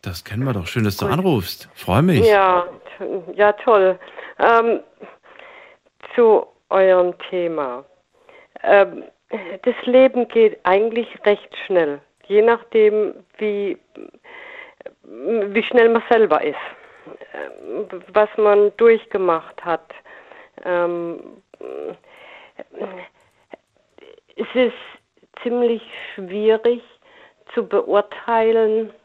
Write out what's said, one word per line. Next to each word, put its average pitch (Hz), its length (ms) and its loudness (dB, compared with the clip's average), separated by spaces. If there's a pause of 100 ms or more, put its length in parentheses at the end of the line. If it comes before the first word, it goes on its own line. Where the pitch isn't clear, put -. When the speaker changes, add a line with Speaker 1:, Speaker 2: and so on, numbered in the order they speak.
Speaker 1:
Das - 220 -12
kennen 113 200 -6
wir 131 80 -4
doch. 92 140 -6
Schön, 113 180 -4
dass 101 140 -4
du - 80 -6
Speaker 2:
Gut. 196 80 -2
Speaker 1:
anrufst. 156 600 -4
Freu 107 280 0
mich. 185 240 4
Speaker 2:
Ja, 190 400 4 (320)
t-, 190 240 -8 (120)
ja, 208 180 4
toll. 190 460 2 (400)
Ähm, 233 420 2 (1300)
zu 220 320 4 (220)
eurem 185 460 4 (160)
Thema. 151 540 -6 (800)
Ähm, 190 420 2 (580)
das 247 120 -2 (100)
Leben 247 440 4
geht 220 360 2
eigentlich 220 440 0 (160)
recht 208 300 -2 (120)
schnell, 156 340 0 (260)
je 208 160 2
nachdem, 220 720 2 (240)
wie, 202 400 -6 (1200)
wie 202 600 -4
schnell 233 260 4
man 226 220 2
selber 220 340 4
ist, 147 120 -6 (760)
ähm, 76 540 -12 (260)
was 214 240 2
man 208 400 4
durchgemacht 196 880 0
hat. 170 260 -6 (720)
Ähm, 175 560 -4 (3250)
es 208 180 -8
ist 240 200 2 (680)
ziemlich 233 400 -2 (320)
schwierig, 220 680 -2 (720)
zu 208 120 -4
beurteilen. 220 1200 -2 (140)